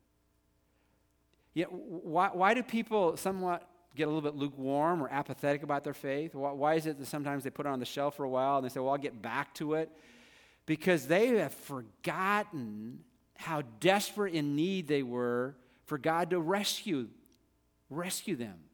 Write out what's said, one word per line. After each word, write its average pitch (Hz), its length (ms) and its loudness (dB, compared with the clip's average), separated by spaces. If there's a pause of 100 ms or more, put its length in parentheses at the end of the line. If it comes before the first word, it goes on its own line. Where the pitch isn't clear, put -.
(1500)
Yeah, 165 120 0
why, 180 680 -2
why 190 200 6
do 247 100 0
people 214 540 2
somewhat 185 500 -2 (280)
get 147 80 -2
a 156 40 0
little 151 140 0
bit 147 140 -2
lukewarm 143 680 0
or 127 60 -4
apathetic 143 540 -2
about 143 200 -2
their 147 100 -4
faith? 147 400 -4
Why, 139 180 -2
why 143 240 2
is 160 120 2
it 151 120 -4
that 135 60 -8
sometimes 143 380 -4
they 127 80 -4
put 143 140 -4
it 139 40 -2
on 135 100 -2
the 123 60 -4
shelf 143 300 -2
for 147 80 -4
a 135 60 -2
while 131 280 4
and 131 80 0
they 127 40 -2
say, 131 100 -6
"Well, 131 120 2
I'll 143 60 2
get 127 240 -6
back 120 340 -4
to 151 200 -2
it"? 156 160 0 (760)
Because 156 420 4
they 185 200 6 (100)
have 151 160 2
forgotten 139 1500 -4 (360)
how 160 260 -4 (180)
desperate 196 540 2
in 147 220 0
need 175 320 0
they 143 160 2
were 123 520 0 (300)
for 147 120 -4
God 160 320 0
to 180 100 2
rescue, 170 680 0 (840)
rescue 175 460 -4
them. 107 220 -6 (160)